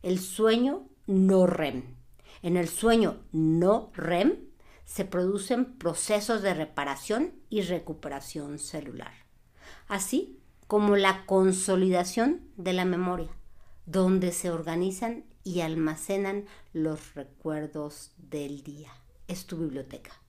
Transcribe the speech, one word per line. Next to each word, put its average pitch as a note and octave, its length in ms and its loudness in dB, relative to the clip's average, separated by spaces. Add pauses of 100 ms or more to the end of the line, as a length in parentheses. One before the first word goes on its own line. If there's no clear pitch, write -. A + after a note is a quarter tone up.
el F#3 160 0
sueño A#3+ 680 0 (200)
no F#3+ 400 6
rem. C#3+ 360 -2 (580)
En F3+ 160 0
el E3+ 100 0
sueño A3 500 4 (140)
no E3 640 4
rem F3 400 2 (500)
se - 200 -4
producen G3 720 -2
procesos G#3 640 0
de F#3+ 120 0
reparación D#3 800 -4 (160)
y G#3+ 120 -2
recuperación D3 960 -8
celular, C3+ 540 -12 (760)
así A3+ 520 -4 (280)
como G#3 280 4
la F#3+ 300 4
consolidación F#3+ 1160 2 (160)
de F#3 160 -2
la F#3 120 0
memoria, F3+ 440 -2 (560)
donde F#3 460 2
se F3 200 -4
organizan F3+ 720 -2 (200)
y F3+ 180 -2
almacenan E3 840 -2 (280)
los D#3 420 -4
recuerdos D3+ 1000 -10
del C#3+ 460 -10
día. D3 280 -16 (380)
Es - 160 -8
tu F3+ 120 -8
biblioteca. C#3 540 -8 (180)